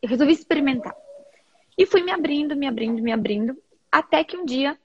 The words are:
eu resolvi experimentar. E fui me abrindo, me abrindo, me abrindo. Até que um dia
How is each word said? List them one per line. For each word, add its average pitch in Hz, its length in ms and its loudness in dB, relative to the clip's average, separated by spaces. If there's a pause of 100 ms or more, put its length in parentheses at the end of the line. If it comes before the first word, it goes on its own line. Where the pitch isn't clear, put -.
eu 226 80 -4
resolvi 277 240 4
experimentar. 277 600 -2 (840)
E 370 80 6
fui 381 160 4
me 359 100 -4
abrindo, 294 440 -2
me 277 120 -2
abrindo, 226 340 -4
me 233 100 0
abrindo. 220 460 -2 (340)
Até 320 320 2
que 359 120 -8
um 359 100 -8
dia 269 400 -2